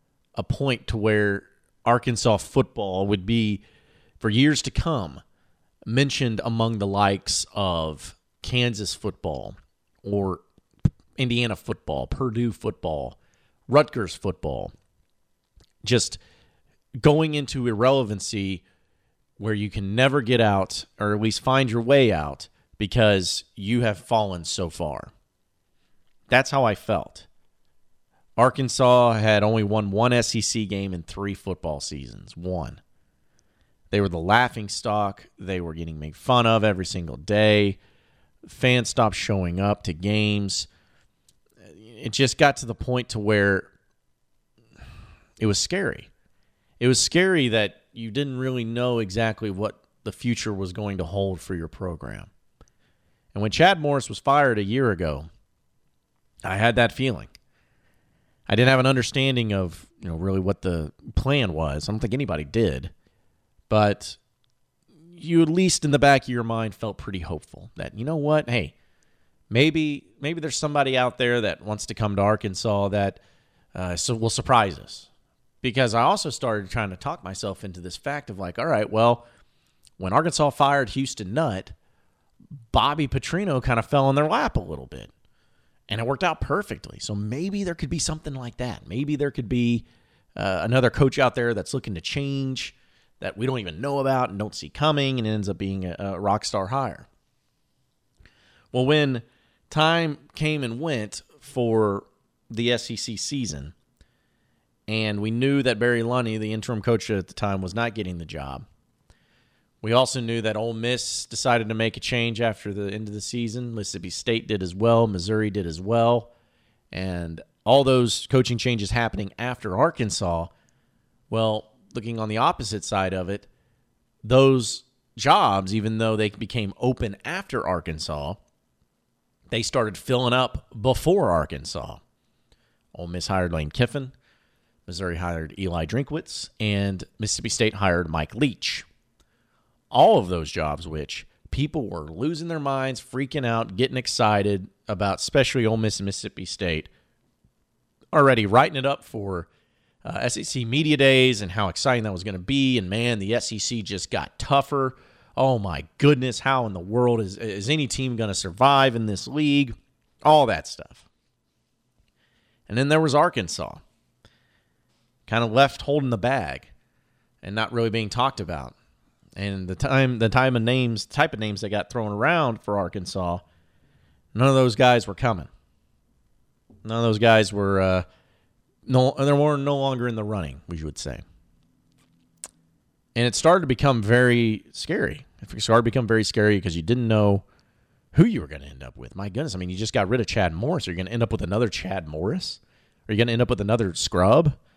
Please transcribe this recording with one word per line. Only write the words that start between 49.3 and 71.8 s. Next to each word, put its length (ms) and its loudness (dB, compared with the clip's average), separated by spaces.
what 320 -6
the 80 -8
future 400 -4
was 180 -6
going 280 -6
to 40 -2
hold 380 -2
for 120 -10
your 140 -6
program. 640 -10
And 80 -6
when 100 0
Chad 300 6
Morris 260 0
was 120 -10
fired 380 4
a 60 2
year 280 2
ago, 340 -2
I 100 -4
had 220 4
that 160 4
feeling. 340 -4
I 80 -2
didn't 140 6
have 100 6
an 60 4
understanding 640 0
of, 340 -4
you 80 -12
know, 80 -6
really 240 -2
what 220 -2
the 320 -4
plan 380 0
was. 380 -4
I 20 -4
don't 80 -4
think 140 -4
anybody 320 -4
did. 460 0
But 480 0
you, 260 4
at 60 6
least 380 2
in 60 0
the 80 4
back 240 6
of 40 -20
your 160 -2
mind, 320 -4
felt 220 -8
pretty 220 -8
hopeful 580 -12
that, 200 -10
you 60 -6
know 140 -4
what, 320 2
hey, 260 -2
maybe, 580 0
maybe 220 -6
there's 160 -6
somebody 400 0
out 200 0
there 220 2
that 220 -2
wants 240 -8